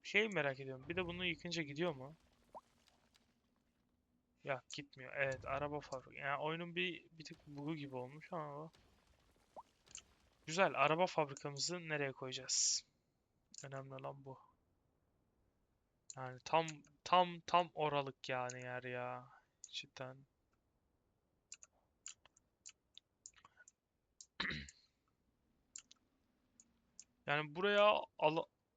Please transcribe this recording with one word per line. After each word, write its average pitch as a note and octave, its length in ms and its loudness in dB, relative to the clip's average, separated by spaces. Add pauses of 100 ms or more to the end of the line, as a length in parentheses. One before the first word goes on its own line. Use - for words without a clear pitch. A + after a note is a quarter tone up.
Bir - 60 -10
şey G#3+ 200 4
merak C#3+ 320 2
ediyorum. C3+ 280 -8
Bir E3+ 80 -4
de F#3 100 0
bunu F3 180 -4
yıkınca E3+ 380 -2
gidiyor D3 320 0
mu? C3+ 220 -12 (2250)
Ya C3+ 180 -2 (120)
gitmiyor. C#3 420 -12
Evet, C3+ 280 0
araba C#3+ 360 -2
fabrika. B2+ 400 -10
Yani C#3+ 220 0
oyunun E3 340 -2
bir, F3+ 340 -4
bir D#3+ 140 -16
tık - 220 -16
bug'u D3 300 -6
gibi C#3 200 -8
olmuş C3+ 360 -10
ama D3+ 240 -6
o. D#3 140 -10 (1800)
Güzel. E3 280 4
Araba D3+ 320 6
fabrikamızı D3 800 -2
nereye C#3+ 240 0
koyacağız? - 720 0 (800)
Önemli C3+ 300 -10
olan C#3 300 -10
bu. C3 140 -12 (1800)
Yani B2+ 280 -8
tam, D#3+ 220 4 (380)
tam, F3 360 6
tam E3+ 340 4
oralık C#3+ 540 0
yani B2+ 340 -2
yer B2+ 200 -6
ya. B2 460 -6 (440)
Cidden. C3 440 -8 (4000)
<clears throat> D2 340 -4 (2500)
Yani D3 280 0
buraya G#3 480 6 (160)
ala-, D#3 280 4 (300)